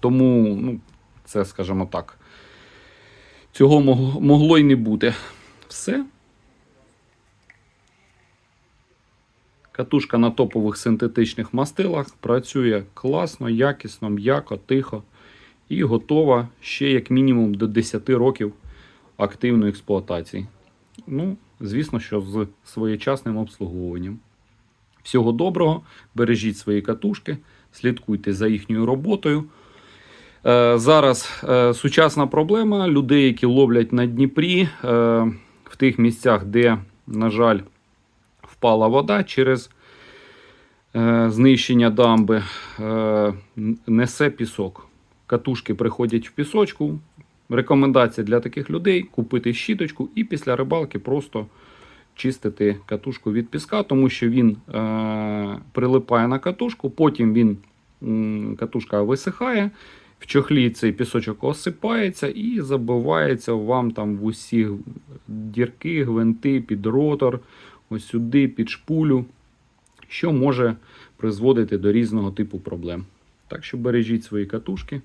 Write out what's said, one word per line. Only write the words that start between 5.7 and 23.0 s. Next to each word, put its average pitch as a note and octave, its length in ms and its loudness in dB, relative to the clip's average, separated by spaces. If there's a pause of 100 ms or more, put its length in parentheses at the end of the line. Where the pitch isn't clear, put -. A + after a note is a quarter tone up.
Катушка C3 460 0
на A#2 120 4
топових G#2+ 460 -2
синтетичних A2+ 800 -2
мастилах D3 680 -4
працює A#2+ 600 0 (120)
класно, C#3 560 -4
якісно, A2+ 600 -2
м'яко, A2 460 -2
тихо C3 460 -4 (680)
і D#3+ 140 -2
готова A#2+ 640 2 (120)
ще - 300 -4
як B2+ 200 0
мінімум B2+ 440 2
до G#2+ 120 -2
десяти A2 500 -2
років A#2+ 360 0 (640)
активної G#2+ 540 0
експлуатації. F#2+ 760 -6 (600)
Ну, F3 300 -6 (240)
звісно, A#2+ 400 -4
що G#2+ 200 -4
з G2 260 -6 (180)
своєчасним A2 720 -4